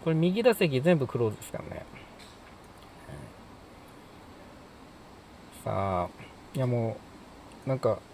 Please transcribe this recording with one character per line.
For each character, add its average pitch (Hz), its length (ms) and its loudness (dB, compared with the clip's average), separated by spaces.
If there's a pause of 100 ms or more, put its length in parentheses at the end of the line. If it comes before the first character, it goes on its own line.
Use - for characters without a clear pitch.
こ 165 60 2
れ 160 60 4
右 180 260 4
打 233 120 8
席 143 260 4
全 170 180 6
部 131 80 2
ク 120 120 -2
ロ 117 100 4
ー - 20 2
ズ 104 60 -6
で - 60 -14
す - 100 -12
か - 60 -8
ら - 60 -8
ね。 - 200 -10 (3750)
さ 98 400 0
あ、 87 40 -6 (460)
い - 40 -2
や 131 80 2
も 117 300 0 (720)
う、 - 20 -4
な 135 60 2
ん 127 40 -2
か 110 200 2 (160)